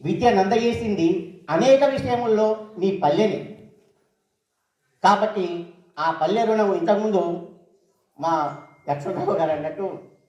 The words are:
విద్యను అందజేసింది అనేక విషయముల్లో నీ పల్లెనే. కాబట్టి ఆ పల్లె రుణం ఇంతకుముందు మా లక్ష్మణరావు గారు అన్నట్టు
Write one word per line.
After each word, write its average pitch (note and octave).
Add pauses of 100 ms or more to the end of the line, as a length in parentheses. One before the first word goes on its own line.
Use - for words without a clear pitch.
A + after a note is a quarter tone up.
విద్యను G3
అందజేసింది G#3 (400)
అనేక C4+
విషయముల్లో A#3
నీ F#3+
పల్లెనే. - (1300)
కాబట్టి F#3 (260)
ఆ D#3+
పల్లె G3
రుణం G#3+
ఇంతకుముందు G3+ (1000)
మా E3 (560)
లక్ష్మణరావు D3
గారు D#3
అన్నట్టు D3+ (200)